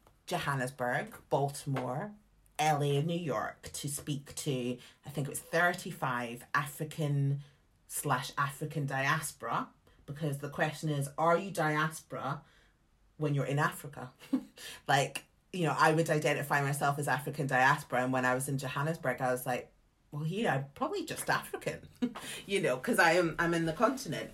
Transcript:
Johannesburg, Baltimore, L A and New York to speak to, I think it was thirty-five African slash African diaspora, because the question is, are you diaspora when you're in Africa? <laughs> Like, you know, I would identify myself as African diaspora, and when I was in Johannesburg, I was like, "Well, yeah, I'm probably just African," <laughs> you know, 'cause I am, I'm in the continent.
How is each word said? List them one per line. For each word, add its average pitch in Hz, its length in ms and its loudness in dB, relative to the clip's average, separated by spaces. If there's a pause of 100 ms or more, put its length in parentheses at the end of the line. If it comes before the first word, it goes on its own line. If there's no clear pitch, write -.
(280)
Johannesburg, 139 840 -2 (160)
Baltimore, 139 840 -2 (440)
L 151 240 2
A 143 140 2
and 147 120 2
New 170 120 0
York 123 540 -4
to - 160 -6
speak - 460 -6
to, 123 420 -2 (280)
I 135 40 -12
think 139 180 -4
it 147 40 -6
was 151 80 -8
thirty-five 151 1080 -2 (100)
African 143 880 0 (460)
slash - 480 -2
African 143 480 0
diaspora, 139 840 0 (380)
because 143 320 -2
the 143 120 -6
question 160 400 -2
is, 139 280 0
are 170 200 6
you 196 140 -2
diaspora 151 920 -2 (760)
when 147 160 0
you're 139 100 2
in 143 160 0
Africa? - 520 -4 (200)
<laughs> 269 80 2 (480)
Like, - 380 2 (260)
you 180 140 0
know, 135 120 2
I 160 140 8
would 160 180 2
identify 151 520 2
myself 143 360 0
as 143 120 -2
African 135 380 -2
diaspora, 131 560 4
and 131 100 0
when 127 100 2
I 127 120 4
was 135 120 -2
in 139 100 -2
Johannesburg, 135 640 -2
I 127 100 2
was 123 140 -2
like, 123 260 -4 (400)
"Well, 151 140 -6
yeah, 185 300 0
I'm 135 180 -2
probably 349 320 -2
just - 240 -6
African," - 500 -2 (220)
<laughs> - 460 -6
you 190 140 2
know, 127 160 2
'cause 175 220 2
I 165 140 8
am, 170 240 4
I'm 170 160 2
in 165 120 2
the 160 80 0
continent. 214 600 0